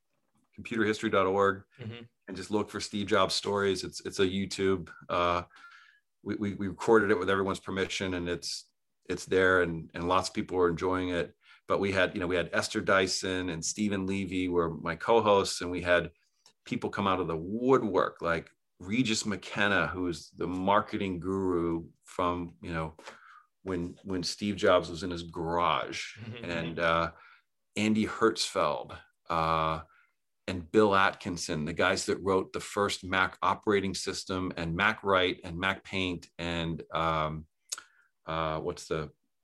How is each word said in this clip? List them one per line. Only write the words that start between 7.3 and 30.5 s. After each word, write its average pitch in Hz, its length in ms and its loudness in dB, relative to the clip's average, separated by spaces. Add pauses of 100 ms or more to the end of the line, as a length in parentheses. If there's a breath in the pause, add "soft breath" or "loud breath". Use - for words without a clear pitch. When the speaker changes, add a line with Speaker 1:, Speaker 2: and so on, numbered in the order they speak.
Speaker 1:
everyone's 95 300 0
permission, 95 540 -4
and 87 140 -4
it's, - 380 -6 (420)
it's 90 180 -6
there, 92 360 4
and, 82 320 -4
and 87 140 -4
lots 92 200 2
of - 60 -14
people 92 240 -4
are 90 100 6
enjoying 90 400 -2
it. 87 260 -4 (340 soft breath)
But 90 120 0
we 98 120 0
had, 92 220 2
you 101 60 -4
know, 87 60 -2
we 90 100 0
had 85 160 -2
Esther 104 280 -2
Dyson 92 680 0
and 80 140 -6
Stephen 101 420 -2
Levy 92 420 -2
were 85 260 2
my 82 220 -6
co-hosts, 104 640 4
and 90 100 -4
we 90 100 -4
had 87 300 2 (540 soft breath)
people 82 240 -4
come 101 180 -2
out 92 140 2
of 87 60 -2
the 80 100 -2
woodwork, 107 840 2
like 85 260 -2 (320)
Regis 107 460 0
McKenna, 98 600 2
who 90 220 -4
is 82 280 -8
the 85 100 -4
marketing 95 760 0
guru 87 640 0 (200)
from, 87 580 -4
you 87 100 -8
know, 80 220 -4 (720 loud breath)
when, 90 380 -4
when 95 200 -4
Steve 104 340 -4
Jobs 90 320 4
was 82 140 -8
in 92 80 -4
his 85 140 -6
garage, 82 800 0 (200)
Speaker 2:
Mm-hmm. 101 280 -10
Speaker 1:
and, 85 280 -4
uh, 82 320 2 (640 soft breath)
Andy 107 300 2
Hertzfeld, 82 920 0 (320)
uh, 80 520 2 (640 soft breath)
and 90 260 -6